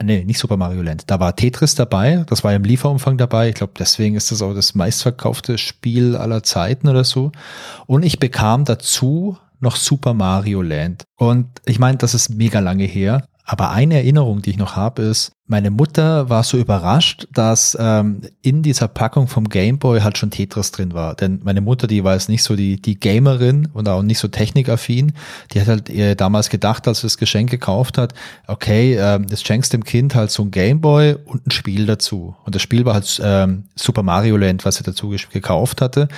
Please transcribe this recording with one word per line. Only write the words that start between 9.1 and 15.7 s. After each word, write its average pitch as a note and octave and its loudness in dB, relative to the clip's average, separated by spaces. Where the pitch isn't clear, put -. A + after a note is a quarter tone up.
noch B2 0
Super C3+ 0
Mario G2 0
Land. E2 -4
Und B2 2
ich A2+ 0
mein, B2+ 4
das A#2 0
ist A#2 0
mega A2 0
lange F#2+ 0
her. G2 0
Aber - -2
eine D3+ 2
Erinnerung, B2+ 2
die G2+ -2
ich F#2+ -4
noch G2 -4
hab, A2 -2
ist, A2 -2
meine G#2 0
Mutter D3+ 2